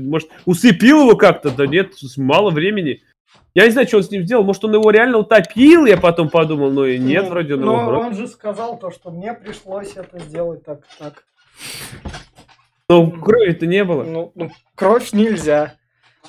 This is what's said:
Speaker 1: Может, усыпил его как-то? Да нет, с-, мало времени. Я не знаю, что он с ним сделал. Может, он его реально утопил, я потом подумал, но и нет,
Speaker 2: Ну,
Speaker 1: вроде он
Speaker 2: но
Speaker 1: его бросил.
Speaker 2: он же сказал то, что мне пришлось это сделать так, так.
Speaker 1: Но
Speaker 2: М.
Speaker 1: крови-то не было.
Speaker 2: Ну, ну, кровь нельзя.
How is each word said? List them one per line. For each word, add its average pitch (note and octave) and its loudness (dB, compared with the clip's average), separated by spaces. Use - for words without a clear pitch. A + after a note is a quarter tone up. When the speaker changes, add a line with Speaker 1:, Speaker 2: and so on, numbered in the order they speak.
Speaker 1:
Может, D3+ -6
усыпил A3+ 4
его A3+ 6
как-то? D#3+ 2
Да C#3 -2
нет, F#3 -2
с-, C3+ -18
мало D#3 0
времени. E3+ -4
Я F#3+ 4
не A#3 6
знаю, B3 0
что A3 2
он F#3+ 2
с E3+ -10
ним G3 -6
сделал. G#3+ 0
Может, G3 -4
он G#3+ -2
его G#3+ 4
реально A3+ 2
утопил, C4 4
я F#3+ 6
потом E3+ 0
подумал, D#3 0
но C#3 0
и B2+ -2
нет, C#3+ -2
Speaker 2:
Ну, F#3 -8
Speaker 1:
вроде E3+ -6
он C3+ -4
Speaker 2:
но C3 0
Speaker 1:
его A#2 -4
бросил. A3+ -4
Speaker 2:
он G#3+ -10
же A#3+ -10
сказал A3+ -12
то, F#3 -12
что E3+ -20
мне G3+ -12
пришлось G3 -16
это F3+ -20
сделать D#3+ -10
так, D3 -16
так. D3 -20
Speaker 1:
Но F3 6
Speaker 2:
М. E3 -4
Speaker 1:
крови-то F3 0
не G3 0
было. D#3+ -4
Speaker 2:
Ну, E3 -10
ну, E3+ -12
кровь A3 0
нельзя. D3+ -2